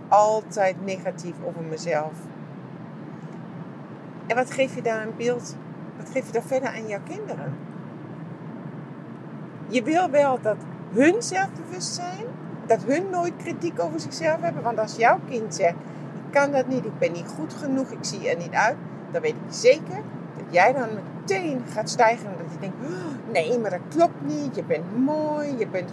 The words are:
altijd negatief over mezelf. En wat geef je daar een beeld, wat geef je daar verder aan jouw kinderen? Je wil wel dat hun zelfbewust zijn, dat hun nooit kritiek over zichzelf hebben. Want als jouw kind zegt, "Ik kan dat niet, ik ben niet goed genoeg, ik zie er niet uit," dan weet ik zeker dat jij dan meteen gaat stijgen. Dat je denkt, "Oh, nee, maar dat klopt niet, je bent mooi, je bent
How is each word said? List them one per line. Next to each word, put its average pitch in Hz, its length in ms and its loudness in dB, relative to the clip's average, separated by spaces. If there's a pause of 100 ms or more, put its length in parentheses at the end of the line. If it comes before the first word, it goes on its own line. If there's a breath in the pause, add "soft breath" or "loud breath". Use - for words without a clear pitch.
altijd 196 760 6
negatief 180 500 -4 (100)
over 170 180 -6
mezelf. 156 500 -2 (2250)
En 226 100 2
wat 254 140 2
geef 262 240 2
je 247 80 -6
daar 220 200 0
een 220 140 -6
beeld, 240 400 -2 (400)
wat - 140 -12
geef 254 160 -2
je - 60 -8
daar 226 100 2
verder 262 260 0
aan 220 180 -6
jouw 202 220 -4
kinderen? 247 480 -6 (2000)
Je 226 140 2
wil 311 280 4
wel 277 300 6
dat 214 160 2 (360)
hun 320 300 8
zelfbewust 370 720 -2
zijn, 370 320 -6 (400)
dat 226 160 6
hun 320 280 2
nooit 349 260 0
kritiek 339 440 -4
over 330 200 -2
zichzelf 320 400 0
hebben. 339 220 -2
Want 226 160 0
als 220 180 -2
jouw 254 220 8 (100)
kind 220 260 -4
zegt, 170 200 4 (520 loud breath)
"Ik - 40 -10
kan 285 220 6
dat 262 140 4
niet, 254 180 0
ik 214 140 -6
ben 170 140 2
niet 170 160 -6 (100)
goed 311 160 -6
genoeg, 269 360 -2
ik - 140 -8
zie 185 240 -4
er 165 80 2
niet 175 160 -6
uit," 208 240 4 (340)
dan 165 120 0
weet - 120 2
ik - 140 -8
zeker 330 540 4 (340)
dat - 140 -8
jij 185 220 8
dan 254 220 0
meteen 294 680 -2 (100)
gaat 214 180 -2
stijgen. 226 480 4
Dat 165 140 -8
je 165 60 -10
denkt, 190 260 -6
"Oh, 302 480 -6
nee, 190 260 2
maar 214 120 0
dat 180 180 -2
klopt 330 340 4
niet, 285 320 -2
je - 100 -2
bent 175 320 0
mooi, 294 600 2
je 208 100 0
bent 180 240 -4